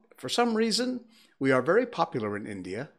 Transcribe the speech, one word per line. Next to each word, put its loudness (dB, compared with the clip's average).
For -10
some 2
reason, 0
we 4
are 6
very 4
popular -2
in -8
India. -8